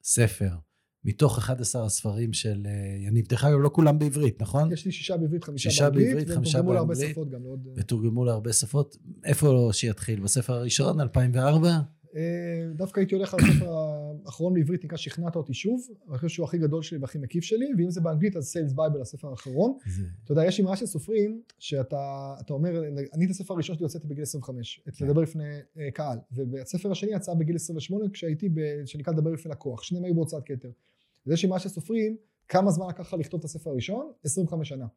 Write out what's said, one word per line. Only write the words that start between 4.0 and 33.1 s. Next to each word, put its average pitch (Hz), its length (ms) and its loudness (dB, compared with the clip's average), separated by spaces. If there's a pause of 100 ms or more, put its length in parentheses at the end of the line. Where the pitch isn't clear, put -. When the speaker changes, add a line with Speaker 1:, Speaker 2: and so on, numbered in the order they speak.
Speaker 1:
נכון? 151 300 2
Speaker 2:
יש 175 140 -6
לי 180 60 -2
שישה - 240 -4
בעברית, 165 280 -2
חמישה 143 260 -4
Speaker 1:
שישה 143 200 6
Speaker 2:
באנגלית, 139 180 8
Speaker 1:
בעברית, 156 200 0
Speaker 2:
והם 170 80 -2
Speaker 1:
חמישה 160 220 2
Speaker 2:
תורגמו 180 160 4
להרבה 165 200 2
Speaker 1:
באנגלית. 143 180 0
Speaker 2:
שפות 147 180 -6
גם, 123 140 -10
לעוד, 131 220 -10
אה, 131 100 -16
Speaker 1:
ותורגמו 113 480 2
להרבה 113 280 0
שפות. - 440 0 (280)
איפה 131 480 6
שיתחיל? 110 480 -2
בספר 117 320 0
הראשון, 123 480 2
אלפיים 127 340 4
וארבע? 156 440 6 (380)
Speaker 2:
אה, 170 580 -4
דווקא 190 260 -2
הייתי 196 140 4
הולך 196 200 -2
על 180 60 4
הספר 156 320 6 (540)
האחרון 170 280 0
בעברית, 170 300 2
נקרא 160 120 -8
"שכנעת 170 400 -6
אותי 143 180 -4
שוב", 247 320 -2 (220)
אני 139 100 -8
חושב 165 100 -2
שהוא 160 160 -4
הכי 170 140 -2
גדול 156 240 2
שלי 156 160 -8
והכי 135 200 -8
מקיף 165 260 -4
שלי, 233 220 0 (120)
ואם 175 120 2
זה 175 100 -4
באנגלית, 170 360 2
אז 147 200 -6
"Sales 147 180 0
Bible", 151 260 0
הספר 139 280 -10
האחרון. 143 500 0 (180)
Speaker 1:
זה 98 60 -4 (220)
Speaker 2:
אתה - 80 -4
יודע, 156 140 4
יש 190 140 2
אמרה 190 160 2
של 220 100 -6
סופרים, 214 560 -2 (160)
שאתה, 139 840 -6
אתה - 120 -8
אומר, 165 300 0 (320)
"אני 165 100 2
את 185 60 2
הספר 190 240 -6
הראשון 170 220 -4
שלי 165 80 -2
הוצאתי 151 220 -6
בגיל 147 160 -8
עשרים 143 200 -8
וחמש", 123 460 -10
את 104 80 -14
Speaker 1:
כן. 143 80 -4
Speaker 2:
לדבר 147 180 4
בפני, 156 220 -4 (340)
אה, 143 160 -8
קהל, 139 240 -6 (120)
והספר 131 640 -6
השני 202 220 -4
יצא 175 200 -4
בגיל 165 220 2
עשרים 160 200 -6
ושמונה, 196 360 -4
כשהייתי 165 360 -4
ב-, 151 380 -2
שנקרא 151 260 -6
"לדבר 160 200 2
בפני 156 200 -8
לקוח", 127 300 -8
שניהם 175 220 -4
היו 180 100 2
בהוצאת 160 320 0
כתר. 127 240 -10 (560)
אז 135 60 2
יש 165 120 2
אמרה 185 140 2
של 190 100 -6
סופרים, 220 480 -2 (320)
כמה 190 220 4
זמן 180 180 0
לקח 170 120 -10
לך 170 180 -10